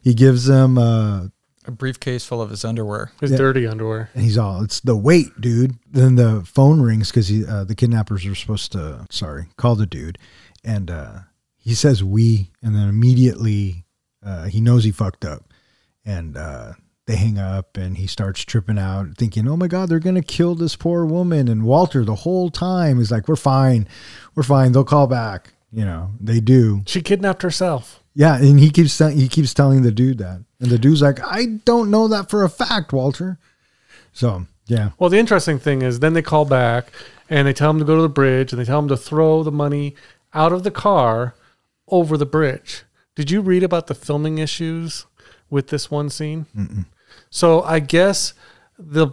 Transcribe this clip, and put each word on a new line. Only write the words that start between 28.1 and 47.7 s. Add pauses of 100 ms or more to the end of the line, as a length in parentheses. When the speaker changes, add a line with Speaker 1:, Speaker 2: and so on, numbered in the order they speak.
Speaker 1:
Yeah,
and
he
keeps
te-,
he
keeps
telling
the
dude
that. (160)
And
the
dude's
like,
"I (200)
don't
know
that
for
a
fact,
Walter." (720)
So, (220)
yeah.
Speaker 3:
Well,
the
interesting
thing
is
then
they
call
back (380)
and
they
tell
him
to
go
to
the
bridge
and
they
tell
him
to
throw
the
money (380)
out
of
the
car (540)
over
the
bridge. (320)
Did
you
read
about
the
filming
issues (440)
with
this
one
scene? (100)
Speaker 1:
Mm-mm. (440)
Speaker 3:
So
I